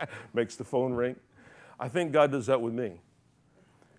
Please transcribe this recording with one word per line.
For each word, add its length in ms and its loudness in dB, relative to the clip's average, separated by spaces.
Makes 220 -2
the 80 -10
phone 300 0
ring. 200 0
I 100 -6
think 220 -2
God 220 6
does 140 -2
that 140 4
with 140 -2
me. 280 -6